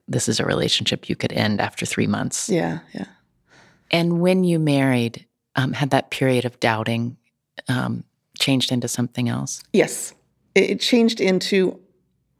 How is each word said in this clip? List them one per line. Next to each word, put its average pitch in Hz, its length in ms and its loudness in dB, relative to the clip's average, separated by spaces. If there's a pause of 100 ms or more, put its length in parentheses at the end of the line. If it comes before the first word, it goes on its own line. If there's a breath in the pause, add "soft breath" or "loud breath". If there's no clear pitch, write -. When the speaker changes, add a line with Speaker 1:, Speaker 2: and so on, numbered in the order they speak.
Speaker 1:
this 123 200 -2
is 113 120 0
a 95 60 -2
relationship - 600 -2
you - 80 -4
could - 160 -4
end 107 280 0
after - 260 -6
three - 200 -2
months. - 420 -4
Speaker 2:
Yeah, 165 300 0 (160)
yeah. - 120 -10 (840 soft breath)
Speaker 1:
And 170 300 0
when 185 240 4
you 170 140 2
married, 135 680 0 (300)
um, 131 160 0
had 131 180 -2
that 135 200 2
period 127 360 2
of 120 140 -10
doubting, 117 560 0 (520)
um, 123 360 -2 (360)
changed 131 320 0
into 123 160 -2
something 120 400 -4
else? 131 340 -6 (120)
Speaker 2:
Yes. - 400 0 (400)
It, 196 160 4
it 196 100 -2
changed 226 400 4
into, 185 580 2 (600)